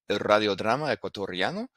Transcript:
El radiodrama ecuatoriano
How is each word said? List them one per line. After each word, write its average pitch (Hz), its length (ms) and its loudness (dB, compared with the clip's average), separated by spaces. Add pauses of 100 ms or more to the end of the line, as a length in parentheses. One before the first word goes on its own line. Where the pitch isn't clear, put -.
El 101 100 0
radiodrama 107 760 2
ecuatoriano 101 840 -4